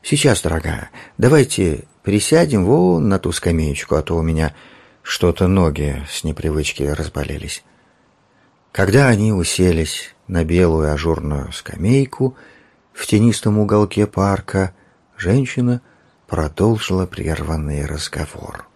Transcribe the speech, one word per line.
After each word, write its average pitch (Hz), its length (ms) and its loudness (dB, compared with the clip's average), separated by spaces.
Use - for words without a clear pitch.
«Сейчас, 147 400 2
дорогая, 80 480 -4
давайте 117 680 2
присядем 107 640 2
вон 151 420 4
на 98 120 2
ту 87 120 -2
скамеечку, 78 640 -2
а 78 60 2
то 82 160 -4
у 82 40 0
меня 80 320 0
что-то - 460 0
ноги 73 600 0
с - 140 -10
непривычки 76 600 -4
разболелись». 73 800 -6
Когда 104 360 4
они 110 240 4
уселись 87 840 0
на 87 160 -2
белую 80 480 2
ажурную 73 600 -4
скамейку 131 840 -2
в - 140 -12
тенистом 107 540 2
уголке 104 480 2
парка, 98 680 -2
женщина 123 680 0
продолжила 92 800 0
прерванный 76 800 -6
разговор. - 920 -10